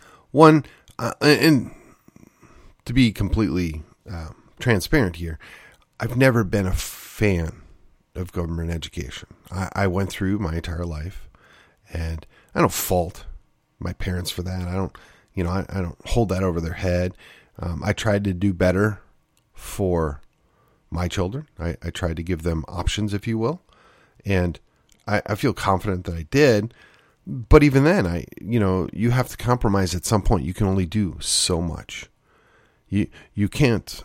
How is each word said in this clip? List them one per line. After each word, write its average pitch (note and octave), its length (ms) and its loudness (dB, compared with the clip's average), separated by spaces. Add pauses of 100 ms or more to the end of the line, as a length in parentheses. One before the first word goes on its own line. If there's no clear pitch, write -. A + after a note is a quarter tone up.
(300)
one, D#3 340 8 (340)
uh, A#2 220 -4
and, D3 200 6
and D3+ 340 4 (1120)
to B2+ 80 -4
be A#2+ 180 6
completely, F2 720 0 (280)
uh, E2 200 -10 (280)
transparent G#2+ 580 2
here, E2 220 -8 (640)
I've A#2+ 160 -4
never B2 280 6
been F#2+ 220 0
a F2+ 60 -2
fan - 880 -2 (560)
of F2+ 140 -8
government E2 380 -4
education. - 580 -10 (220)
I, F#2 220 -4
I G2+ 140 0
went F#2 240 -2
through G2 280 -2
my E2+ 180 -4
entire E2+ 280 -6
life, E2 440 -10 (640)
and E2 340 -6 (280)
I - 60 -8
don't A#2 120 -4
fault F2+ 520 -4 (540)
my F2+ 140 -8
parents F2+ 380 -6
for F2+ 120 -8
that. F#2 260 -6
I F2+ 60 -6
don't, F#2+ 200 -4 (400)
you F#2 100 -2
know, F2 60 -2
I, F2+ 180 -2
I F#2+ 120 -6
don't E2+ 260 -6
hold A#2 240 0
that F#2+ 120 -2
over E2+ 180 0
their E2 140 -4
head. F2+ 400 -2 (440)
Um, E2+ 260 -6
I G#2 80 0
tried G2+ 320 0
to G2 100 0
do F#2+ 180 0
better F#2+ 480 2 (540)
for E2+ 680 -2 (680)
my F2 180 -2
children. G2+ 400 -4 (100)
I, E2 240 -6
I E2+ 80 -10
tried E2 260 -4
to E2+ 60 -6
give E2 200 -4
them D#2+ 260 -2
options, G2+ 460 -4
if G2 120 -6
you A2+ 120 -2
will. C3+ 240 -4 (640)
And F2+ 340 0 (480)
I, G#2 200 0
I G#2+ 80 -2
feel A2+ 180 0
confident F#2 520 -2
that F2+ 100 -6
I E2 160 -8
did. A#2+ 440 4 (520)
But C#3+ 360 6
even C#3 220 6
then, E3 220 4
I, E2+ 180 -2 (160)
you A#2 180 -2
know, F#2 340 2
you A#2 180 0
have B2 180 0
to - 80 -14
compromise G2 580 0
at E2+ 120 -4
some G#2 160 2
point. E2 220 2
You F2+ 100 -4
can G#2+ 120 0
only F#2+ 200 2
do E2+ 340 -2
so - 400 0
much. - 460 -8 (800)
You, G2 200 0 (260)
you G2+ 140 0
can't, - 560 0